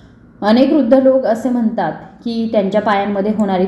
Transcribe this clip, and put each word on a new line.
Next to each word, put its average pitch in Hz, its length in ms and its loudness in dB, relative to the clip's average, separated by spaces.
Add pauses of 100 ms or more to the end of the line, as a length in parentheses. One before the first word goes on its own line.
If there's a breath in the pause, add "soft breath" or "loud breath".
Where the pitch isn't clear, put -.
(420 loud breath)
अनेक 254 300 4
वृद्ध 262 220 2
लोक 262 300 4
असे 226 260 -2
म्हणतात 220 420 -2 (320)
की 226 280 -4
त्यांच्या 202 280 0
पायांमध्ये 202 580 -2
होणारी 190 300 0